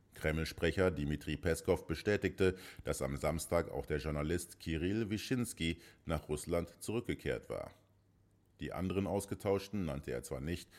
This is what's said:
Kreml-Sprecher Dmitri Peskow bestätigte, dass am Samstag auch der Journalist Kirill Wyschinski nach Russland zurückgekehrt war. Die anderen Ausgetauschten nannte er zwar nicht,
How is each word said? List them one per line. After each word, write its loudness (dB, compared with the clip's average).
Kreml-Sprecher 2
Dmitri 0
Peskow 2
bestätigte, 2
dass -2
am -2
Samstag 0
auch -4
der 0
Journalist -2
Kirill 0
Wyschinski 0
nach -2
Russland -2
zurückgekehrt -2
war. -6
Die -6
anderen 0
Ausgetauschten 0
nannte -2
er -4
zwar -4
nicht, -4